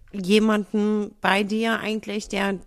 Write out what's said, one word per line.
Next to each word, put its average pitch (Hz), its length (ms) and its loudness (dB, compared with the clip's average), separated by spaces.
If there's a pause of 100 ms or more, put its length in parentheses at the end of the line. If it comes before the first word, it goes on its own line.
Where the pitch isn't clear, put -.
(120)
jemanden 208 1080 2
bei 196 240 2
dir 220 360 -2
eigentlich, 208 480 -6
der 196 260 -2 (120)